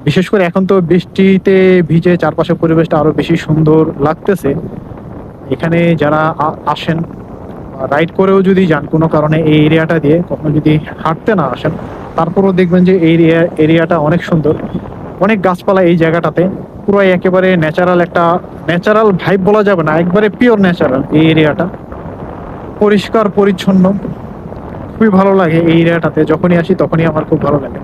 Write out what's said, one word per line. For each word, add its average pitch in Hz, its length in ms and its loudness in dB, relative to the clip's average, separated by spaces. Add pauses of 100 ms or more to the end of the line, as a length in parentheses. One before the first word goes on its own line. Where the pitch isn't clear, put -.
বিশেষ 180 260 0
করে 202 140 2
এখন 185 220 0
তো 190 160 2
বৃষ্টিতে 185 1040 2
ভিজে 170 300 2
চারপাশের 160 380 0
পরিবেশটা 160 420 0
আরো 151 140 2
বেশি 151 260 0
সুন্দর 156 640 2
লাগতেছে। 151 560 -2 (920)
এখানে 170 460 0
যারা 151 420 0
আ-, 156 180 -2 (100)
আসেন, 156 340 -2 (920)
রাইড 160 200 0
করেও 190 320 2
যদি 185 240 2
যান 147 180 0
কোনো 165 220 0
কারণে 156 300 0
এই 151 280 2
এরিয়াটা 160 340 2
দিয়ে, 156 300 2
কখনো 156 220 -4
যদি 151 280 2 (240)
হাঁটতে 165 320 -2
না 170 80 0
আসেন, 135 280 -4 (440)
তারপরেও 190 360 0
দেখবেন 180 320 2
যে 185 140 4
এই 165 160 2
এরিয়া, 165 340 4 (100)
এরিয়াটা 165 400 2
অনেক 156 260 0
সুন্দর। 156 300 0 (680)
অনেক 196 240 0
গাছপালা 190 380 0
এই 175 160 4
জায়গাটাতে, 165 520 0 (360)
পুরো 202 140 2
একেবারে 185 580 2
ন্যাচারাল 175 440 0
একটা, 175 380 0 (280)
ন্যাচারাল 214 440 2
ভাইব 190 300 0
বলা 208 220 2
যাবে 196 200 2
না, 156 160 0
একবারে 185 300 2
পিওর 226 320 2
ন্যাচারাল 156 500 0
এই 160 200 4
এরিয়াটা। 156 380 0 (1080)
পরিষ্কার 208 500 2
পরিচ্ছন্ন, 190 640 2 (1040)
খুবই 220 120 4
ভালো 196 260 4
লাগে 165 220 2
এই 165 240 4
এরিয়াটাতে। 165 440 0
যখনই 175 320 2
আসি, 170 180 2
তখনই 165 300 0
আমার 156 200 -2
খুব 156 160 -2
ভালো 143 180 0
লাগে। 135 240 -10